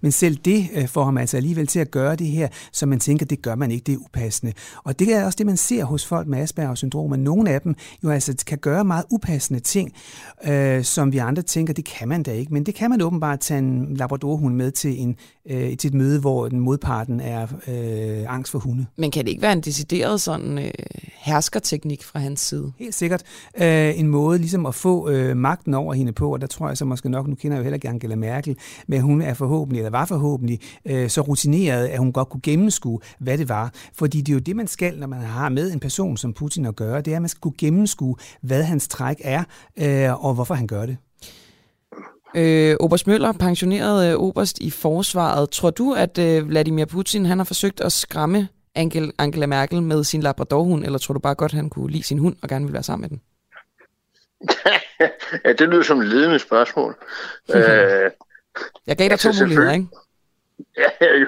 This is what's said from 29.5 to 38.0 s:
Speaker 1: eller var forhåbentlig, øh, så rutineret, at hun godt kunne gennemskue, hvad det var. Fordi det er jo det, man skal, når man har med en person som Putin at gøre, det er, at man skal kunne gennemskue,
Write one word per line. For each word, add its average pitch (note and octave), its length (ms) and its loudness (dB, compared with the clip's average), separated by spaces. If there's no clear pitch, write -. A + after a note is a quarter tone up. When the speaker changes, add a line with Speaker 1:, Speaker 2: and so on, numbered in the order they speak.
Speaker 1:
eller A2 100 -4
var B2 140 0
forhåbentlig, C#3 560 -2
øh, B2+ 240 0
så - 120 0
rutineret, C#3+ 680 2
at C3 120 -4
hun B2+ 140 2
godt C3 160 -2
kunne C3 120 -10
gennemskue, D3+ 600 0
hvad C3 200 -2
det D3 100 -2
var. A2+ 240 -4
Fordi D3+ 260 0
det C#3+ 120 0
er - 20 4
jo C3+ 60 2
det, E3+ 160 -4
man A3+ 100 -4
skal, E3+ 320 -4
når C#3 80 -10
man C3 140 -8
har A#2+ 280 -4
med D3+ 240 -2
en D3+ 80 -4
person D3 360 -2
som A#2+ 160 -4
Putin D3 340 -4
at G#2+ 100 -4
gøre, A#2 240 -4
det D#3 120 -4
er, D#3 40 0
at E3+ 60 -2
man E3+ 60 -2
skal - 120 -10
kunne D#3 180 -4
gennemskue, D3+ 580 0